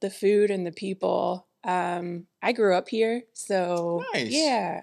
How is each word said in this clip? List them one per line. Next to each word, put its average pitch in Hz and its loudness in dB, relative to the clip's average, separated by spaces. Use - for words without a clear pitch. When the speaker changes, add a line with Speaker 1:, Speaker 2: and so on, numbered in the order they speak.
Speaker 1:
the 196 -2
food 208 4
and 185 -2
the 165 -6
people. 185 -2
Um, 175 -4
I 208 2
grew 208 4
up 185 0
here, 226 0
so 175 -2
Speaker 2:
Nice. 135 -2
Speaker 1:
yeah. 254 0